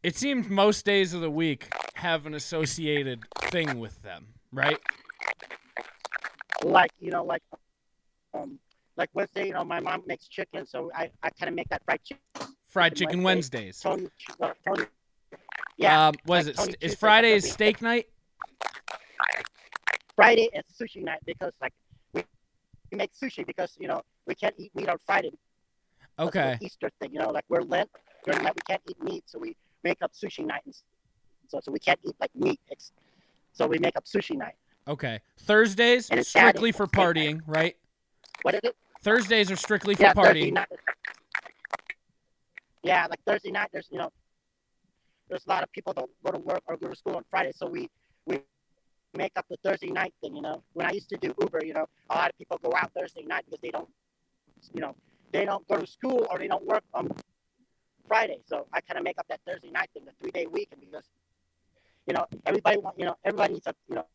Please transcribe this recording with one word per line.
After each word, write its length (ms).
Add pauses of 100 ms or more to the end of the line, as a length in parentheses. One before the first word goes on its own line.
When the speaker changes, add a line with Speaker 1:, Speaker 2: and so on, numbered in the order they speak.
Speaker 1:
it 120
seems 340
most 360
days 280
of 80
the 100
week 360 (280)
have 300
an 100
associated 880 (240)
thing 340
with 240
them, 240 (240)
right? 260 (1900)
Speaker 2:
Like, 360
you 120
know, 120
like, 180 (960)
um, 240 (380)
like 160
Wednesday, 340
you 60
know, 100
my 160
mom 260
makes 220
chicken, 400
so 280
I, 140 (140)
I 80
kinda 200
make 180
that 160
fried 180
chicken. 180 (460)
Speaker 1:
Fried 280
Speaker 2:
Chicken 180
Speaker 1:
Chicken 100
Speaker 2:
Wednesday. 420
Speaker 1:
Wednesdays. 160
Speaker 2:
Tony, 260 (320)
uh, 140 (120)
Tony, 200 (920)
yeah, 320
Speaker 1:
Um, 60 (100)
what 160
is 60
Speaker 2:
like 60
Speaker 1:
it? 40
Speaker 2:
Tony 160
Speaker 1:
St-, 100
is 80
Speaker 2:
Tuesday, 80
Speaker 1:
Friday 340
Speaker 2:
that's 120
what 20
we 60
Speaker 1:
steak 280
night? 240 (2000)
Speaker 2:
Friday 380
is 100 (160)
sushi 240
night 220
because, 360
like, 120 (400)
we, 100 (680)
we 60
make 180
sushi 320
because, 320
you 80
know, 140 (260)
we 80
can't 240
eat 160
meat 140
on 80 (100)
Friday. 240 (840)
Because 100
of 0
Speaker 1:
Okay. 320
Speaker 2:
the 60
Easter 240 (100)
thing, 140
you 60
know, 120
like, 180
we're 140
Lent, 260 (360)
during 180
Lent 120
we 120
can't 200
eat 160
meat, 220
so 140
we 160 (280)
make 200
up 100
sushi 320
night. 200
And 100 (720)
so, 160
so 80
we 80
can't 240
eat, 160
like, 160
meat. 240 (100)
It's, 220 (600)
so 140
we 120
make 180
up 80
sushi 320
night. 160 (340)
Speaker 1:
Okay. 320 (200)
Thursdays, 720
Speaker 2:
And 80
it's 100
Speaker 1:
strictly 420
Speaker 2:
Saturday, 0
Speaker 1:
for 140
Speaker 2:
steak 120
night. 180
Speaker 1:
partying, 320
right? 280 (680)
Speaker 2:
What 120
is 80
it? 120 (260)
Speaker 1:
Thursdays 500
are 40
strictly 400
for 80
Speaker 2:
Yeah, 100
Thursday 380
Speaker 1:
partying. 20
Speaker 2:
night. 140 (2250)
Yeah, 260
like, 160
Thursday 260
night, 200
there's, 200
you 60
know, 140 (1160)
there's 160
a 40
lot 140
of 80
people 220
that 120 (180)
go 80
to 80
work 280
or 100
go 120
to 60
school 200
on 160
Friday, 240
so 120
we, 220 (360)
we 140 (760)
make 200
up 140
the 140
Thursday 280
night 300
thing, 140
you 60
know? 220 (100)
When 120
I 60
used 180
to 80
do 220
Uber, 260
you 80
know, 120 (240)
a 60
lot 140
of 80
people 260
go 120
out 180
Thursday 300
night 220
because 160
they 100
don't, 180 (840)
you 80
know, 140 (360)
they 140
don't 220
go 100
to 100
school 420
or 80
they 100
don't 180
work 180 (100)
on 160 (1000)
Friday. 380
So 280
I 80
kinda 220
make 160
up 100
that 180
Thursday 240
night 220
thing, 120
the 60 (100)
three-day 260
weekend, 340
because, 240 (1040)
you 60
know, 120 (200)
everybody 320
want, 220
you 60
know, 180
everybody 300
needs 140
a, 60 (160)
you 60
know 200